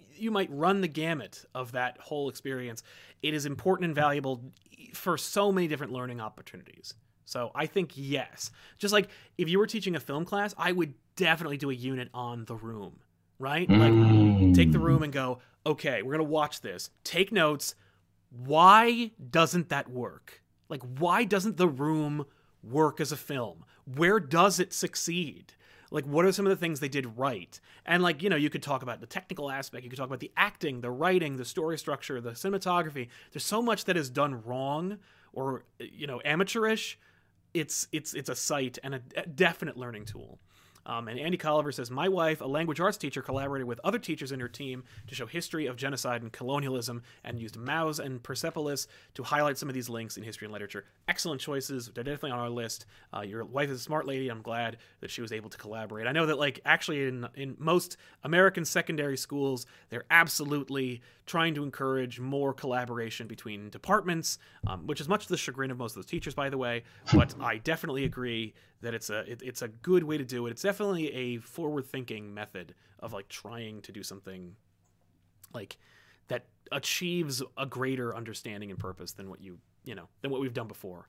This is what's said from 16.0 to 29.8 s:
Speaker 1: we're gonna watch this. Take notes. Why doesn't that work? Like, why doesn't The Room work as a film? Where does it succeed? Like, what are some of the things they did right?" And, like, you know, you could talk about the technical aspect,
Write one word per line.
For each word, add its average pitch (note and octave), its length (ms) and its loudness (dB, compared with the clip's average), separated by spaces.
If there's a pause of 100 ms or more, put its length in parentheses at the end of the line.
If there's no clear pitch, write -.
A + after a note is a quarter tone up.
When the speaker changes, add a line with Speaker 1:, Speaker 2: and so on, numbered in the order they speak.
Speaker 1:
we're C3 100 -4
gonna D#3 120 2
watch D3+ 380 0
this. F#2 280 -8 (140)
Take F#3 260 2
notes. D#3 440 2 (560)
Why G3 840 8 (180)
doesn't E3 380 4
that C#3 220 -2
work? - 520 -10 (260)
Like, C3 140 -8
why E3+ 420 2
doesn't F#3+ 340 2
The F3+ 100 6
Room D3 580 0 (360)
work C#3+ 380 2
as D3 120 -2
a D3 40 -4
film? A#2+ 480 -6 (200)
Where E3+ 340 4
does F3 400 4
it - 140 0
succeed? - 840 -6 (360)
Like, C#3 160 -4
what D3 180 6
are F#3+ 80 8
some G3 140 0
of F#3+ 40 6
the F#3+ 60 4
things E3 240 -2
they C#3+ 80 -2
did B2+ 300 -4
right?" B2 420 -4 (260)
And, F3 160 4
like, E3+ 200 2
you G3+ 80 2
know, E3 60 4
you D3 140 2
could C#3 120 -6
talk C3+ 200 -2
about A#2+ 180 -8
the A#2 60 -14
technical F3+ 440 -8
aspect, C3 340 -8